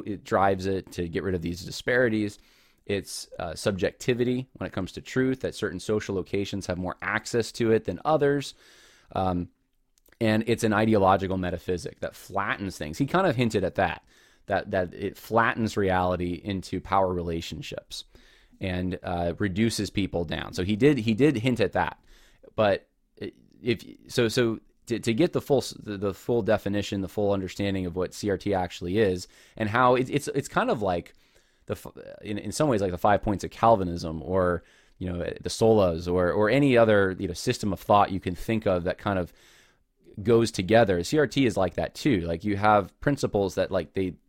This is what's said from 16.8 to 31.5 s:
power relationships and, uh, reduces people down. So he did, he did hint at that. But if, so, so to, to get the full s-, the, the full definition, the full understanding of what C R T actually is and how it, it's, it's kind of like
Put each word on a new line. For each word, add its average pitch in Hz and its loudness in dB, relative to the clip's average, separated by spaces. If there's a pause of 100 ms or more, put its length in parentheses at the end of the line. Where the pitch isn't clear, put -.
power 95 0
relationships 85 -8 (560)
and, 90 -4
uh, 87 -2
reduces 104 0
people 87 -2
down. 78 -6
So 92 -4
he 104 0
did, 135 4
he 110 0
did 135 4
hint 113 0
at 95 0
that. 87 -2 (580)
But 104 2 (760)
if, 113 -2 (260)
so, 120 2
so 113 2 (280)
to, 110 -2
to 117 0
get 165 2
the 127 -2
full 135 2
s-, - -4
the, 104 -8
the 98 -2
full 117 0
definition, 101 0
the 92 -4
full 101 0
understanding 98 -2
of 85 -8
what 90 -2
C - -6
R 95 2
T 101 -2
actually 90 -2
is 92 2 (280)
and 107 -2
how 123 4
it, 127 0
it's, - -2
it's - -4
kind 214 -2
of 131 -2
like 87 -2 (520)